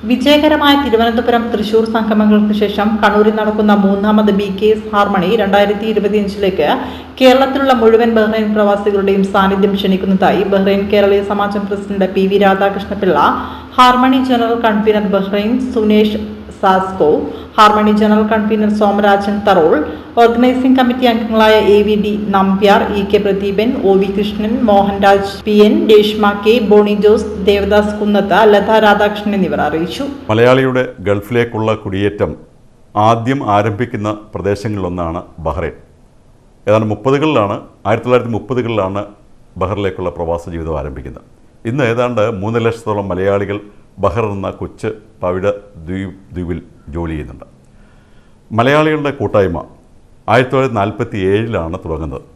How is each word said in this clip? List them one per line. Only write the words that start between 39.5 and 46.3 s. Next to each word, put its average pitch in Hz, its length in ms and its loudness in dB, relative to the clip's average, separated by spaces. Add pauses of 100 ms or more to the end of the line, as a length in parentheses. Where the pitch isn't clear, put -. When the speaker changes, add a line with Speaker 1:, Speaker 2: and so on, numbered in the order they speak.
Speaker 2:
ബഹ്റിലേക്കുള്ള 180 480 -4
പ്രവാസ 85 440 -6
ജീവിതം 80 260 -6
ആരംഭിക്കുന്നത്. 65 460 -14 (440)
ഇന്ന് 127 220 -2
ഏതാണ്ട് 117 380 0 (120)
മൂന്ന് 110 240 -2
ലക്ഷത്തോളം 101 460 -4
മലയാളികൾ 98 460 -2 (460)
ബഹ്ർ 113 280 -2
എന്ന 95 160 -8 (120)
കൊച്ചു 104 280 -10 (320)
പവിഴ 92 300 -2 (340)
ദ്വീപ്, 92 320 -10 (160)